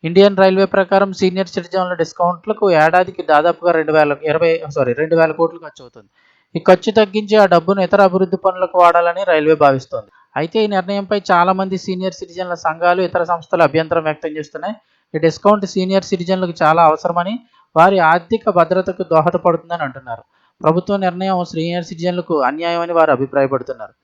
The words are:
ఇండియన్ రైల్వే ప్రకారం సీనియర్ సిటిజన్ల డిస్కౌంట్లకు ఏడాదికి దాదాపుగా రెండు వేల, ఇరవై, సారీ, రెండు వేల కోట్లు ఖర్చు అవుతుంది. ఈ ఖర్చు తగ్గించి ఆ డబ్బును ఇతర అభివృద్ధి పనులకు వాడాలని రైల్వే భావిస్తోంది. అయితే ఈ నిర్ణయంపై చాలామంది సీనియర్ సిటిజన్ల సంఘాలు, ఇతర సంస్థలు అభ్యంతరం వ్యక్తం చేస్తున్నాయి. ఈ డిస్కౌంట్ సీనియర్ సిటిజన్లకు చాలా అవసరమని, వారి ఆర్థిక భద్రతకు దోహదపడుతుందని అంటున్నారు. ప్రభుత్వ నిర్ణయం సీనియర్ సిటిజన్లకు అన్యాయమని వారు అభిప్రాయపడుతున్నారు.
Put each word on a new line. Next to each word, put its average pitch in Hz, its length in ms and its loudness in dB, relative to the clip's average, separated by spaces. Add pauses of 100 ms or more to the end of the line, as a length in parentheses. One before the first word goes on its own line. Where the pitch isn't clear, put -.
ఇండియన్ 196 340 4
రైల్వే 190 220 4 (120)
ప్రకారం 196 420 0
సీనియర్ 185 360 -2
సిటిజన్ల 180 460 -4
డిస్కౌంట్లకు 175 640 -4 (200)
ఏడాదికి 180 380 0 (100)
దాదాపుగా 165 440 2
రెండు 156 200 -2
వేల, 147 200 2 (140)
ఇరవై, 160 200 0 (260)
సారీ, 131 240 0
రెండు 160 200 0
వేల 160 180 2
కోట్లు 165 260 -2
ఖర్చు 147 200 -20
అవుతుంది. 117 240 -20 (500)
ఈ 160 100 -8
ఖర్చు 185 300 4
తగ్గించి 214 440 0
ఆ - 100 6
డబ్బును 175 340 0
ఇతర 202 220 0
అభివృద్ధి 185 380 -2
పనులకు 185 360 -2
వాడాలని 170 480 4
రైల్వే 156 340 4
భావిస్తోంది. 135 460 -2 (300)
అయితే 165 240 -4
ఈ 208 100 -2
నిర్ణయంపై 196 440 -4 (120)
చాలామంది 185 560 0
సీనియర్ 185 340 -6
సిటిజన్ల 175 360 -10 (100)
సంఘాలు, 175 420 0
ఇతర 175 140 -2 (100)
సంస్థలు 170 360 -2
అభ్యంతరం 160 420 -2
వ్యక్తం 151 300 -8
చేస్తున్నాయి. 160 360 -10 (380)
ఈ 160 120 -4
డిస్కౌంట్ 202 380 0 (120)
సీనియర్ 190 340 -2
సిటిజన్లకు 180 520 -4
చాలా 160 280 4
అవసరమని, 175 440 -4 (420)
వారి 185 220 4 (140)
ఆర్థిక 180 320 -2 (140)
భద్రతకు 180 520 0
దోహదపడుతుందని 165 760 0
అంటున్నారు. 127 340 -14 (400)
ప్రభుత్వ 180 340 0 (100)
నిర్ణయం 180 380 -2 (100)
సీనియర్ 170 360 -6
సిటిజన్లకు 175 460 -4 (140)
అన్యాయమని 170 500 -4
వారు 156 180 4
అభిప్రాయపడుతున్నారు. 131 840 -4